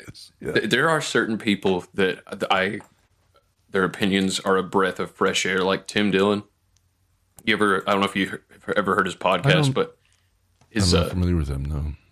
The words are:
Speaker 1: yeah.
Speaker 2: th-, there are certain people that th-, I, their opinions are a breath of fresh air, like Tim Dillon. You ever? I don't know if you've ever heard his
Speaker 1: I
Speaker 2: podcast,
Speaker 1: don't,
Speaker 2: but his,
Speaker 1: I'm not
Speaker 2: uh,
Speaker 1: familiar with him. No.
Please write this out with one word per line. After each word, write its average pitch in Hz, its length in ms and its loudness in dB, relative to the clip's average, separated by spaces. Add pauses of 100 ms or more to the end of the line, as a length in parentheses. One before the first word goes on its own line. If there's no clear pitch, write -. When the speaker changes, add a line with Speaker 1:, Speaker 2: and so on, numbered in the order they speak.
(400)
Speaker 1:
yeah. - 120 -6
Speaker 2:
th-, - 180 0
there 135 180 2
are 156 120 2
certain 113 360 -2
people 98 480 0 (100)
that 92 360 0
th-, 104 200 -6
I, 98 280 0 (920)
their 95 140 2
opinions 95 540 0
are 98 180 0
a 95 60 0
breath 92 380 -2
of 90 100 -6
fresh - 360 -2
air, 92 180 0
like 95 240 -2
Tim 104 240 0
Dillon. 101 320 2 (1000)
You 110 100 2
ever? 101 340 2
I 101 40 2
don't 101 100 2
know 98 40 2
if - 80 -6
you've - 240 -2 (380)
ever 98 180 0
heard 95 120 2
his 87 100 -6
Speaker 1:
I - 20 -20
Speaker 2:
podcast, 95 460 2
Speaker 1:
don't, 135 80 2
Speaker 2:
but - 260 -4 (720)
his, 95 220 2
Speaker 1:
I'm 85 80 4
not 85 60 0
Speaker 2:
uh, - 40 -8
Speaker 1:
familiar 87 260 0
with 73 120 -2
him. 69 180 -6
No. 73 260 -4 (200)